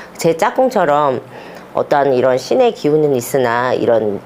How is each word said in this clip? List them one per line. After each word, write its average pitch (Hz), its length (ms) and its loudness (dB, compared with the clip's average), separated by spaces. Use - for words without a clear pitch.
제 - 180 0
짝꿍처럼 170 840 0
어떠한 139 400 0
이런 127 240 2
신의 233 380 0
기운은 147 420 0
있으나 123 560 0
이런 110 540 0